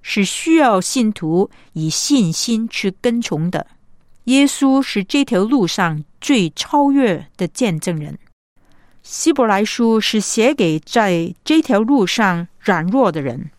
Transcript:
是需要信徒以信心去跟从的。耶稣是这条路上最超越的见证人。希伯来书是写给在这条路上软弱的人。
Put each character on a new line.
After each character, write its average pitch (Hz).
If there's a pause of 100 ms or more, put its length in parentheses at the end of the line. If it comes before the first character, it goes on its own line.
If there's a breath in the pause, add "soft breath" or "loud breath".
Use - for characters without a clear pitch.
是 202
需 -
要 247
信 220
徒 170 (220 soft breath)
以 156
信 202
心 226
去 196
跟 240
从 165
的。 - (580)
耶 269
稣 269
是 208
这 285
条 196
路 233
上 160 (160)
最 214
超 285
越 233 (100)
的 180
见 175
证 165
人。 147 (840)
希 -
伯 277
来 202
书 226
是 -
写 226
给 165
在 180 (100)
这 320
条 220
路 226
上 180 (100)
软 170
弱 214
的 156
人。 135